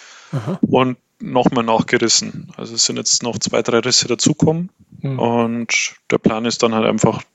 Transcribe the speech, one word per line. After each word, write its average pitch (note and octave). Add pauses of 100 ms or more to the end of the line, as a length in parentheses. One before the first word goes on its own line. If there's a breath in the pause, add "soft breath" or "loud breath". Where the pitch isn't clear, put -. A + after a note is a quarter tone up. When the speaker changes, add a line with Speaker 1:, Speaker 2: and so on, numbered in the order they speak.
(340 loud breath)
Speaker 1:
Aha. C#3+
Speaker 2:
und B2+ (240)
noch B2+
mal A#2+
nachgerissen. A2+
Also A2+
es A#2
sind B2+
jetzt -
noch A#2
zwei, -
drei A#2+
Risse B2
dazukommen. D#3+ (300)
Speaker 1:
Hm. C3+
Speaker 2:
Und A#2 (140)
der -
Plan A2
ist A#2
dann A#2
halt A2
einfach G#2+ (120)